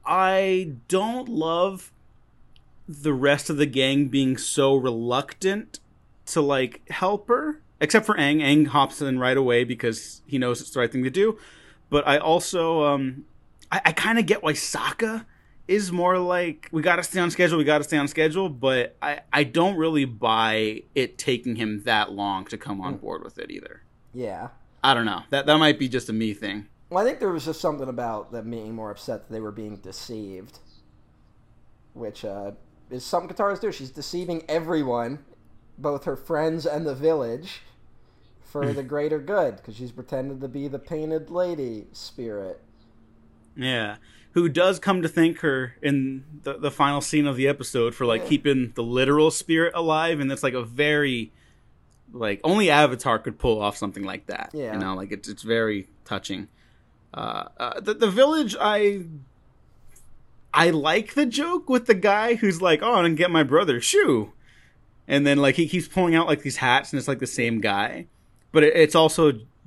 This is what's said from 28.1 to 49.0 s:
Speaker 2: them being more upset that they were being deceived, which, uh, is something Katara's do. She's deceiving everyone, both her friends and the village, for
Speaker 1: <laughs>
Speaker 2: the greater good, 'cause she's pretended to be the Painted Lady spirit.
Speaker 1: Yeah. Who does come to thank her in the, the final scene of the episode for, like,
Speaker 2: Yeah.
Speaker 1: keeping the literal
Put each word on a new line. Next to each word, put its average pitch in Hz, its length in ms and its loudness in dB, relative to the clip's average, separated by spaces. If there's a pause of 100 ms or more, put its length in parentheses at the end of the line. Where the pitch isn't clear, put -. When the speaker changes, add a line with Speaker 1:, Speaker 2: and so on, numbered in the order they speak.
Speaker 2:
them 113 200 -10
being 110 240 -10
more 110 180 -10
upset 107 340 -10
that - 80 -14
they 110 60 -8
were 107 100 -8
being 107 280 -12
deceived, 98 840 -14 (1300)
which, 113 300 -12
uh, 101 280 -10 (380)
is 127 140 -12
something 180 300 -4
Katara's 202 240 -2
do. 202 140 -6
She's 131 180 -14
deceiving 170 580 -8
everyone, 147 760 -2 (520)
both 139 280 -6
her 147 100 -4
friends 160 520 -2
and 156 200 -2
the 143 80 -4
village, 143 680 -2 (840)
for 139 280 -4
Speaker 1:
<laughs> - 0 -
Speaker 2:
the 135 120 -6
greater 147 340 -2
good, 151 460 -2
'cause 110 100 -16
she's 123 160 -12
pretended 131 520 -8
to 139 60 -8
be 139 200 -8
the 135 100 -10
Painted 156 520 -6
Lady 151 640 -4
spirit. 104 680 -12 (960)
Speaker 1:
Yeah. 117 400 -4 (360)
Who 170 160 2
does 175 300 2
come 185 240 0
to 160 60 -2
thank 165 320 2
her 131 420 -2
in 135 420 -2 (200)
the, 139 140 -8
the 143 120 -2
final 143 300 2
scene 147 260 0
of 135 100 -2
the 135 120 2
episode 120 480 0
for, 127 100 -2
like, 113 160 2
Speaker 2:
Yeah. 113 60 -8
Speaker 1:
keeping 135 480 2
the 123 80 -4
literal 135 480 4